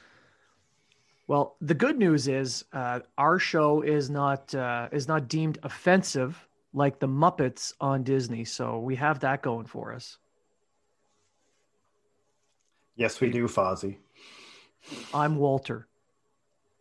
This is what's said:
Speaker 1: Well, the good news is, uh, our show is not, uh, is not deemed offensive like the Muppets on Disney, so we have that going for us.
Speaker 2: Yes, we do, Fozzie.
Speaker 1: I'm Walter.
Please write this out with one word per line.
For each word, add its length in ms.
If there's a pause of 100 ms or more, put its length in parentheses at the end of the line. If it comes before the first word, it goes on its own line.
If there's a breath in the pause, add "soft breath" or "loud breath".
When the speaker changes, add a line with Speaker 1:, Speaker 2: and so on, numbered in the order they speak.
(1300 soft breath)
Speaker 1:
Well, 320
the 140
good 240
news 300
is, 440
uh, 280 (180)
our 220
show 420
is 300
not, 420
uh, 380
is 160
not 200
deemed 360
offensive 840 (240)
like 280
the 80
Muppets 760
on 220
Disney, 420
so 340
we 180
have 240
that 200
going 240
for 280
us. 240 (2750)
Speaker 2:
Yes, 240
we 120
do, 160
Fozzie. 500 (1160 soft breath)
Speaker 1:
I'm 240
Walter. 500 (920)